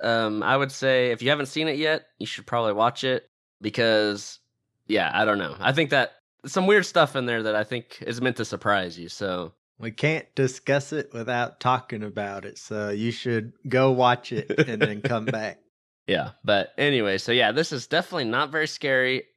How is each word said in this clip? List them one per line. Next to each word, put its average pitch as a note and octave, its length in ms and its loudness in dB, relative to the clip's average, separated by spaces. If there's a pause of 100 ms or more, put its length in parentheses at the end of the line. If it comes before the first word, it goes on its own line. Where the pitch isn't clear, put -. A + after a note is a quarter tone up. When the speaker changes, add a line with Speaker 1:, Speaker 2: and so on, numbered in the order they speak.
Speaker 1:
um, A2 400 0
I A#2 140 4
would C3+ 160 0
say B2+ 400 2
if A2+ 100 -4
you B2 80 0
haven't C#3+ 180 0
seen D#3 200 -4
it C#3+ 80 -2
yet, D#3 300 0 (120)
you - 80 -10
should - 220 -10
probably A#2 240 0
watch A2+ 320 2
it C3 260 0 (320)
because, G#2+ 800 2 (480)
yeah, F#2 260 2
I G#2 120 4
don't G#2 140 2
know. D2+ 200 -6
I A#2 140 2
think D3 160 0
that C#3 240 2 (320)
some F#3 220 0
weird G3+ 180 6
stuff C#3 320 2
in B2+ 80 -2
there A#2 180 0
that G#2+ 120 0
I G#2+ 100 0
think - 420 -10
is A#2 140 -4
meant B2+ 160 0
to A2 80 -2
surprise F#2+ 520 -2
you, E2+ 120 -14
so. F2+ 420 -6 (260)
Speaker 2:
We A2+ 140 -10
can't D#3 340 -2 (100)
discuss C3+ 560 -2
it D3+ 220 -6
without A#2+ 480 -4
talking B2 420 -2
about G2+ 400 -8
it, G#2 140 -16
so G#2 320 -6
you G#2+ 220 -2
should A#2 420 -4 (140)
go C3 240 4
watch B2 420 2
it C3+ 340 0
and A2 140 -4
then G#2 200 -2
come A2+ 240 -2
Speaker 1:
<laughs> A2+ 120 -4
Speaker 2:
back. G#2+ 220 -8 (460)
Speaker 1:
Yeah, F2+ 260 -2 (120)
but G2+ 340 2
anyway, A#2 400 2
so A#2+ 140 -2
yeah, A#2 220 4
this D#3+ 180 0
is B2+ 160 -8
definitely C#3 380 -2
not C3+ 260 0
very D#3 160 -2
scary. C3 560 0 (140)